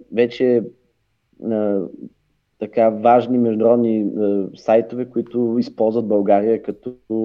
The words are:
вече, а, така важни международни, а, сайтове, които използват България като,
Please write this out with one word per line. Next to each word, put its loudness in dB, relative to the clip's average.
вече, 0
а, -2
така 2
важни 2
международни, 2
а, -2
сайтове, -2
които -2
използват -2
България 2
като, -12